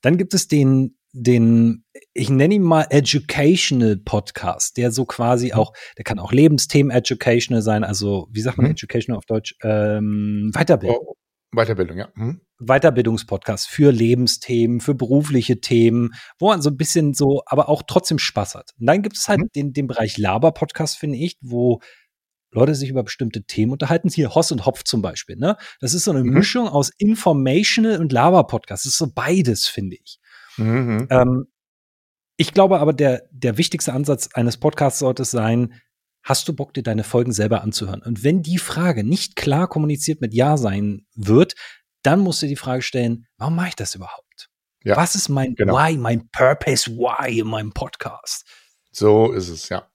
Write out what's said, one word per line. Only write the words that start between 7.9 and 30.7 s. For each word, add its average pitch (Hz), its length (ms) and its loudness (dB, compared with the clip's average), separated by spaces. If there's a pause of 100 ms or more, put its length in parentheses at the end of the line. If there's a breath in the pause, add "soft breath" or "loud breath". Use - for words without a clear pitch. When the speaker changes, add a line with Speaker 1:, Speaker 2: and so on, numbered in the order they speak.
Speaker 1:
wie 110 100 -6
sagt 123 160 -4
man 127 100 4
Speaker 2:
Mhm. 156 60 2
Speaker 1:
educational 113 460 -4
auf - 80 -14
Deutsch? - 360 -4
Ähm, 104 920 -2
Weiterbildung. 120 500 2
Speaker 2:
Oh, - 100 -16 (380)
Weiterbildung, 95 460 -2
ja. - 160 -12
Mhm. 120 260 -8 (200)
Speaker 1:
Weiterbildungspodcast 117 1080 0
für 143 240 6
Lebensthemen, 117 880 2
für 143 140 -2
berufliche 131 680 0
Themen, 117 540 2 (240 loud breath)
wo 190 100 2
man 190 140 2
so 147 80 2
ein 139 80 -6
bisschen 151 340 0
so, 139 340 2
aber 139 220 2
auch 147 180 0
trotzdem 165 320 0
Spaß - 360 -4
hat. - 240 -20
Und 117 80 -2
dann 180 160 4
gibt 208 160 -6
es - 100 -6
halt 147 120 2
Speaker 2:
Mhm. - 140 -2
Speaker 1:
den, 143 200 -4
den 139 140 -4
Bereich 113 280 -4
Laber-Podcast, 147 800 -2
finde 143 220 -6
ich, 165 240 -6
wo 120 380 0 (720 soft breath)
Leute 139 220 2
sich 135 160 -6
über 127 140 -2
bestimmte 113 400 -8
Themen 110 260 -2
unterhalten. 147 380 -2
Hier 143 260 -2
Hoss 165 160 2
und 123 160 -2
Hopf - 160 -2
zum 113 200 -2
Beispiel, 92 340 -10
ne? 160 200 -2 (240 loud breath)
Das 131 140 -4
ist 175 100 -2
so 208 60 0
eine 131 140 2
Speaker 2:
Mhm. 113 100 2
Speaker 1:
Mischung 214 340 2
aus 143 300 0
Informational 202 1000 2
und 160 120 0
Laber-Podcast. 131 720 2
Das 135 80 -4
ist - 60 0
so 165 140 -2
beides, 127 560 0
finde 92 340 -8
ich. - 160 -20 (420 loud breath)
Speaker 2:
Mhm. 117 500 0